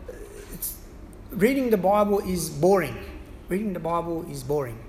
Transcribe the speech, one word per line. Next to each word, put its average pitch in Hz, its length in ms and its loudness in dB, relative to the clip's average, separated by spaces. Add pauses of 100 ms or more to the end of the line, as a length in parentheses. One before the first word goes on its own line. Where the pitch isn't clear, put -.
(520)
it's, - 240 -8 (560)
reading 247 380 4
the 214 60 6
Bible 202 440 4
is 180 300 -2
boring. 151 460 4 (520)
Reading 202 240 -2
the 170 80 -4
Bible 165 500 -2
is 135 140 -10
boring." 127 340 -2 (100)